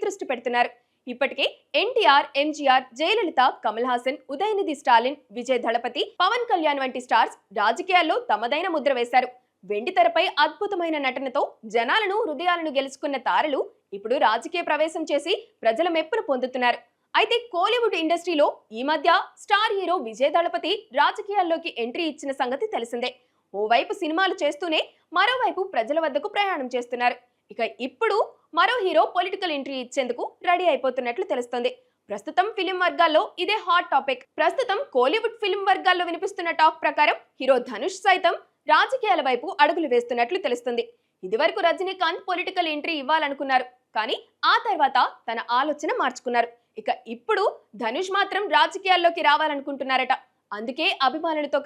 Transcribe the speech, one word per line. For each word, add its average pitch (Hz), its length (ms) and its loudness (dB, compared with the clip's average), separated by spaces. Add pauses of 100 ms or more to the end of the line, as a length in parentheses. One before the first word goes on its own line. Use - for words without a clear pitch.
దృష్టి 392 260 -6
పెడుతున్నారు. 240 420 0 (400)
ఇప్పటికే 269 340 -2 (360)
ఎన్టీఆర్, 349 440 4 (160)
ఎంజీఆర్, 285 420 2 (140)
జయలలిత, 339 440 2 (200)
కమల్ 233 280 -2
హాసన్, 254 280 -2 (140)
ఉదయనిధి 370 480 -2
స్టాలిన్, 247 400 4 (160)
విజయ్ 247 280 -2
దళపతి, 240 380 -2 (180)
పవన్ 466 300 0
కళ్యాణ్ 302 320 0
వంటి 262 240 -4
స్టార్స్ 240 320 2 (220)
రాజకీయాల్లో 339 580 2 (140)
తమదైన 254 440 -2
ముద్ర 277 220 0
వేశారు. 254 320 2 (400)
వెండితెరపై 339 520 2 (220)
అద్భుతమైన 339 580 -2
నటనతో 269 400 -2 (320)
జనాలను, 370 420 2 (120)
హృదయాలను 330 480 -2
గెలుచుకున్న 269 400 -4 (100)
తారలు 247 340 2 (360)
ఇప్పుడు 220 180 -4 (100)
రాజకీయ 240 440 0
ప్రవేశం 320 420 0
చేసి 294 240 0 (280)
ప్రజల 233 340 2
మెప్పును 320 340 -2
పొందుతున్నారు. 247 480 0 (400)
అయితే 453 180 2 (180)
కోలీవుడ్ 427 460 0
ఇండస్ట్రీలో 330 460 0 (320)
ఈ 247 120 -6
మధ్య 320 200 2 (320)
స్టార్ 427 360 2
హీరో 359 180 0 (120)
విజయ్ 262 280 0
దళపతి 339 360 0 (280)
రాజకీయాల్లోకి 349 720 0 (120)
ఎంట్రీ 320 280 -4
ఇచ్చిన 277 280 -8
సంగతి 285 340 -2
తెలిసిందే. 240 380 -6 (420)
ఓవైపు 220 380 2 (100)
సినిమాలు 349 400 0
చేస్తూనే 311 400 -2 (340)
మరోవైపు 415 460 0 (120)
ప్రజల 254 300 0
వద్దకు 285 300 -4
ప్రయాణం 370 400 -2
చేస్తున్నారు. 247 420 -2 (360)
ఇక 233 80 -10 (280)
ఇప్పుడు 440 280 -2 (420)
మరో 415 260 4
హీరో 330 180 2 (140)
పొలిటికల్ 370 400 -2
ఎంట్రీ 269 200 -8 (100)
ఇచ్చేందుకు 247 360 -4 (260)
రెడీ 359 220 2
అయిపోతున్నట్లు 254 640 -2
తెలుస్తోంది. 247 380 -4 (400)
ప్రస్తుతం 311 360 -2 (100)
ఫిలిం 381 280 -2
వర్గాల్లో 320 380 4 (200)
ఇదే 415 140 0 (100)
హాట్ 349 260 2
టాపిక్. 269 320 -2 (140)
ప్రస్తుతం 403 400 2 (180)
కోలీవుడ్ 440 460 2
ఫిలిం 403 260 -2
వర్గాల్లో 359 400 2
వినిపిస్తున్న 339 420 -4 (120)
టాక్ 330 240 4
ప్రకారం 202 320 2 (220)
హీరో 262 160 4 (140)
ధనుష్ 285 360 -6
సైతం 381 280 4 (380)
రాజకీయాల 403 540 4
వైపు 254 200 0 (160)
అడుగులు 302 300 2
వేస్తున్నట్లు 240 500 0
తెలుస్తుంది. 240 400 -2 (440)
ఇదివరకు 294 400 0
రజనీకాంత్ 359 600 -2
పొలిటికల్ 359 440 -2
ఎంట్రీ 311 280 -4
ఇవ్వాలనుకున్నారు, 269 640 0 (320)
కానీ 233 200 -4 (340)
ఆ - 20 6 (140)
తర్వాత 302 320 2 (300)
తన 233 100 -4 (200)
ఆలోచన 294 320 -2 (100)
మార్చుకున్నారు. 240 480 0 (320)
ఇక 240 100 -6 (240)
ఇప్పుడు 392 300 -2 (380)
ధనుష్ 349 360 -4
మాత్రం 392 260 -2 (120)
రాజకీయాల్లోకి 339 720 2
రావాలనుకుంటున్నారట. 277 880 0 (440)
అందుకే 320 280 -4 (220)
అభిమానులతో 302 580 -2